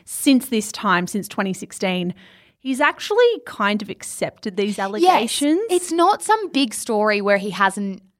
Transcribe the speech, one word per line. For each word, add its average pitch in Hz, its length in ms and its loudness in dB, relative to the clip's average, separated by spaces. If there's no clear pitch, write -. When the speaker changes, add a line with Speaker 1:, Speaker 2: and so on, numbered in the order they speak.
Speaker 1:
since - 420 2
this 214 240 -2
time, 180 340 0
since 190 220 -6
twenty 196 260 -4
sixteen, 180 600 -4
he's 262 200 -4
actually 415 680 2
kind 208 360 -2
of 208 80 -10
accepted - 680 -8
these 202 200 -2
Speaker 2:
Yes, 196 80 -2
Speaker 1:
allegations. 294 840 2
Speaker 2:
it's 359 220 0
not 339 300 2
some 415 300 0
big 269 220 0
story 214 460 0
where 202 180 4
he 196 120 -6
hasn't 196 520 -2